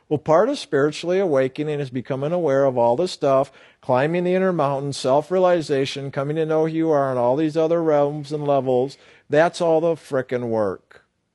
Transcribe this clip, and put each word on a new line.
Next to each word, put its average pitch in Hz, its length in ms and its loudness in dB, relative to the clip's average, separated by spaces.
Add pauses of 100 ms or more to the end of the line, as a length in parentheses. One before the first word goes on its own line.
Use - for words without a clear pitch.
Well, 151 100 0
part 175 300 4
of 277 100 -4
spiritually 156 600 0
awakening 147 640 -2
is 135 100 -8
becoming 135 420 -6
aware 143 320 2
of 127 140 0
all 117 180 4
this 180 140 -2
stuff, 135 400 0 (300)
climbing 156 440 0
the 180 100 0
inner 185 180 0
mountain, 139 400 -2
self-realization, 143 1200 0
coming 143 240 -4
to 160 100 -2
know 156 200 0
who 160 60 -4
you 160 180 0
are 139 200 2
in 127 80 -2
all 123 160 2
these 156 220 -2
other 165 260 0
realms 147 500 0
and 147 140 -6
levels. 135 500 0 (320)
That's 165 320 2
all 160 200 2
the 165 140 0
frickin' 127 540 -6
work. 107 560 -4 (300)